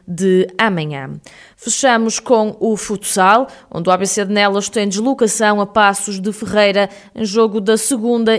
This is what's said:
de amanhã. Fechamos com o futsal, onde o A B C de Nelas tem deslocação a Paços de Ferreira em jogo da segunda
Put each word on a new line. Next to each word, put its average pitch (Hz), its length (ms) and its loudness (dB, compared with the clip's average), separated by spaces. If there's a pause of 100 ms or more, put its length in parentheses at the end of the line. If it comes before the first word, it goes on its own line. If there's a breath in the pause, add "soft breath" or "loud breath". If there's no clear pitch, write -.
de 185 400 2 (120)
amanhã. 151 540 -2 (440 loud breath)
Fechamos 226 640 0
com 214 400 0
o 220 160 0
futsal, 202 720 0 (240 loud breath)
onde 170 160 -6
o 185 40 4
A 185 40 4
B 185 100 -2
C 202 200 -2
de 196 80 -4
Nelas 202 340 0
tem 208 180 -2
deslocação 214 760 0
a 202 40 -2
Paços 202 540 0
de 202 140 -4
Ferreira 202 560 2 (260 loud breath)
em - 80 -6
jogo 220 380 0
da 214 160 2
segunda 226 600 0